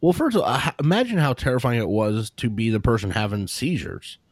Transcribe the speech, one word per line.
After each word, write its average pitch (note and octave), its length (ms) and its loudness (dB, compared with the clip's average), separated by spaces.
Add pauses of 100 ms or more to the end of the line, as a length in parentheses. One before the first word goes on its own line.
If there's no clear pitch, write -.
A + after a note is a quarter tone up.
Well, F3 120 4
first C#4 240 0
of - 60 2
all, - 60 0
I, C3 300 0
imagine G#3 380 2
how D3 160 2
terrifying B2 460 0
it F#2 100 -2
was G#2+ 480 0
to A#2+ 120 -2
be A2+ 200 0
the A2 100 2
person G2+ 320 0
having G#2 360 -2
seizures. - 720 -6 (140)